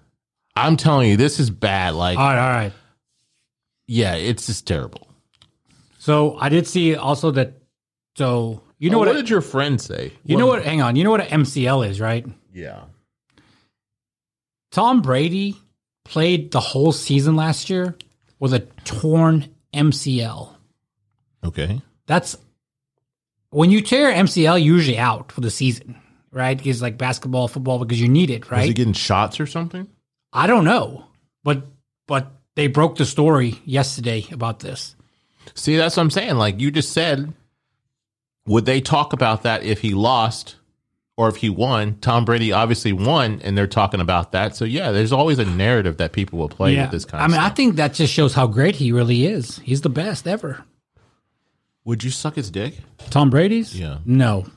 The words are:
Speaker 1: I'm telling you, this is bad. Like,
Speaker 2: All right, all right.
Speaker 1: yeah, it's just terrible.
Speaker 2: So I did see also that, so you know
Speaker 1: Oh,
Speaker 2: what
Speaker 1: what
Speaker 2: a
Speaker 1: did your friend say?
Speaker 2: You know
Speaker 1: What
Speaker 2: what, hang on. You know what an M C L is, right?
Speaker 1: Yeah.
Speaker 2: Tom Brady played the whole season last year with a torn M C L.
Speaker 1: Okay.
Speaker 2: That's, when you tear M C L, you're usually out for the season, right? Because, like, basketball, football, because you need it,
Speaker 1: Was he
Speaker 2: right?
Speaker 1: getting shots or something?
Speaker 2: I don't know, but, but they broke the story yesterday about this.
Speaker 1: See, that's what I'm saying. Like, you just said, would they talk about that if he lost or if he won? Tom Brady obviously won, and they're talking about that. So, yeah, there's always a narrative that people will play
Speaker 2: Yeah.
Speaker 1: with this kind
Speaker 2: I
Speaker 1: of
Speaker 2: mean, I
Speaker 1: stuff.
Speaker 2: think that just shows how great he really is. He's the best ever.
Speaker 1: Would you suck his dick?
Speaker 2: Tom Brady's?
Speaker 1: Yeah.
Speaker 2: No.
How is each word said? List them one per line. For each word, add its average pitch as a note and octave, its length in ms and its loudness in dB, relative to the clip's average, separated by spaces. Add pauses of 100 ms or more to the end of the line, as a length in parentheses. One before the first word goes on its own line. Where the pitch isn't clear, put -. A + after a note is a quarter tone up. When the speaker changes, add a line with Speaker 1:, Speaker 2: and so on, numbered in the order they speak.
(560)
Speaker 1:
I'm D3 220 2
telling C#3 320 2
you, G2+ 80 4
this C#3+ 220 2
is B2+ 100 2
bad. F#2 460 -2
Like, F2+ 220 -2
Speaker 2:
All C3+ 80 2
right, C3+ 180 2
all C3 100 0
right. G#2+ 200 -4 (1120)
Speaker 1:
yeah, A2 280 0
it's A2 320 -4
just - 200 -8
terrible. D2 340 -6 (960)
Speaker 2:
So D3+ 380 0
I C#3 120 -2
did E3 180 2
see E3 280 0
also C#3+ 360 -2
that, C3 220 -2 (640)
so A#2 440 -2 (160)
you D#3 140 -2
know A3 60 4
Speaker 1:
Oh, - 20 4
Speaker 2:
what G#3 80 4
Speaker 1:
what B3+ 80 4
Speaker 2:
a D4+ 40 -2
Speaker 1:
did A3+ 100 -6
your G#3 120 2
friend C#3 400 -2
say? - 300 -10 (120)
Speaker 2:
You - 140 2
know A#3+ 80 4
Speaker 1:
What B3 140 2
Speaker 2:
what, D#3+ 80 -8
hang D#3 140 0
on. A#2+ 140 2
You D#3 80 4
know G#3 80 2
what G#3+ 100 2
an E3+ 60 -6
M D#3 180 2
C C3 200 -4
L C3 160 2
is, G2 200 -4
right? A#2 240 -2 (280)
Speaker 1:
Yeah. C2 280 -14 (1900)
Speaker 2:
Tom A#3 300 2
Brady E3+ 540 0 (480)
played D#3+ 480 0
the B2+ 80 0
whole C#3+ 320 0
season D3 440 0
last D#3 360 -2
year F3+ 240 -2 (440)
with C3 140 0
a A#2+ 60 2 (240)
torn D#3+ 640 2 (260)
M D3 180 2
C B2+ 300 -2
L. - 360 -10 (840)
Speaker 1:
Okay. F2 380 -4 (240)
Speaker 2:
That's, F3 320 -2 (1120)
when D#3+ 220 4
you G#3+ 100 6
tear C4 300 2
M F#3 160 4
C D#3+ 180 2
L, E3+ 140 4
you're D#3+ 160 6
usually C3+ 240 2
out A#2+ 320 -2
for B2+ 100 -8
the A#2 80 -2
season, B2 460 -4 (360)
right? C3 240 -2
Because, C3+ 280 -4
like, A#2+ 160 -8
basketball, B2+ 480 -4
football, B2+ 320 -4
because A#2+ 200 -2
you A#2+ 100 4
need D3+ 200 6
it, A#2 200 -6
Speaker 1:
Was G#2 100 0
he C3 80 2
Speaker 2:
right? A2+ 80 0
Speaker 1:
getting A2+ 180 2
shots G#2 460 0
or D3 80 -4
something? E3+ 400 -10 (440)
Speaker 2:
I - 140 0
don't G#3 200 4
know, B2+ 400 0 (380)
but, C#3 200 -2 (440)
but C3+ 240 -4 (240)
they D3 120 0
broke D3+ 300 2
the C#3 80 2
story C#3 500 2 (100)
yesterday A#2+ 640 -2
about A#2 280 -6
this. - 360 -14 (580)
Speaker 1:
See, D3+ 240 0
that's E3+ 180 0
what F3+ 80 2
I'm D#3+ 60 4
saying. G3 280 -2
Like, G#2 220 0
you C#3 120 0
just C#3+ 200 -2
said, D3+ 400 -2 (1160)
would G#2+ 180 2
they C3 160 0
talk D3 320 0
about A#2 300 0
that A2+ 200 -2
if G#2 160 -2
he G#2+ 140 -2
lost A2+ 600 0 (640)
or A2+ 120 2
if G#2+ 80 -4
he A2 140 -2
won? G#2+ 500 -2
Tom A#2+ 240 2
Brady A#2 260 0
obviously A2+ 400 0
won, A2 520 0
and G2 120 -2
they're G2 120 2
talking G2 340 0
about E2+ 300 -2
that. G2+ 240 -2
So, A#2 100 -4
yeah, C3+ 260 -2
there's A2 220 2
always C#3+ 240 4
a A#2 80 0
narrative F#2+ 520 0
that E2+ 160 -2
people F#2+ 260 -4
will D2+ 100 -2
play - 240 0
Speaker 2:
Yeah. C#3 120 2
Speaker 1:
with B2+ 60 -8
this - 140 -6
kind D#3 160 -8
Speaker 2:
I D3+ 40 0
Speaker 1:
of E3 60 2
Speaker 2:
mean, D#3+ 80 2
I E3+ 60 2
Speaker 1:
stuff. G3+ 120 -2
Speaker 2:
think B3 180 2
that D3 180 0
just D3+ 180 0
shows D3 220 2
how C3 140 2
great C3+ 280 2
he C3 160 -2
really A#2+ 360 2
is. F3 320 -6
He's C#3 220 -4
the C#3+ 80 0
best E3 380 -4
ever. E3+ 380 -6 (1200)
Speaker 1:
Would A2+ 180 -4
you B2+ 60 -4
suck D3+ 260 -8
his A#2 140 -6
dick? F#2+ 300 -8 (320)
Speaker 2:
Tom C#3+ 180 6
Brady's? D#3 500 2
Speaker 1:
Yeah. D2+ 240 -8
Speaker 2:
No. A2 540 2